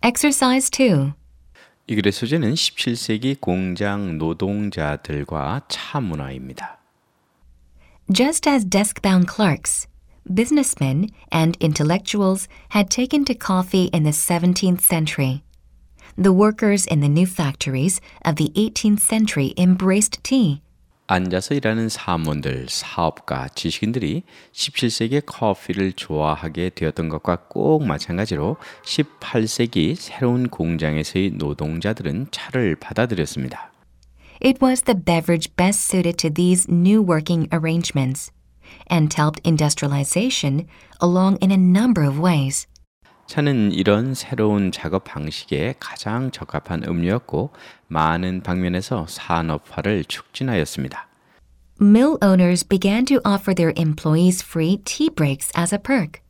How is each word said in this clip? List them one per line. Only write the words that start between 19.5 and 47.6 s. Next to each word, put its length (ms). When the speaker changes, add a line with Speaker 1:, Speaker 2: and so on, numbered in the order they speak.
Speaker 1:
embraced 640
tea. 400
Speaker 2:
앉아서 460
일하는 340
사원들, 800
사업가, 840
지식인들이 720
십칠 400
세기의 340
커피를 680
좋아하게 760
되었던 400
것과 380
꼭 380
마찬가지로 720
십팔 640
세기 480
새로운 540
공장에서의 840
노동자들은 1000
차를 420
받아들였습니다. 960
Speaker 1:
It 160
was 220
the 180
beverage 540
best 260
suited 360
to 120
these 400
new 320
working 520
arrangements 800
and 240
helped 320
industrialization 1200
along 400
in 120
a 40
number 480
of 160
ways. 460
Speaker 2:
차는 440
이런 420
새로운 560
작업 320
방식에 800
가장 500
적합한 540
음료였고 680